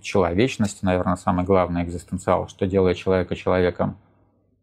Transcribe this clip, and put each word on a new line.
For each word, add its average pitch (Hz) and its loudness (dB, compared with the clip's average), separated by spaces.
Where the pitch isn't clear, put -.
человечности, 101 0
наверное, 90 0
самый 90 0
главный 90 2
экзистенциал, 87 -2
что - -6
делает 92 2
человека 95 -2
человеком, 92 0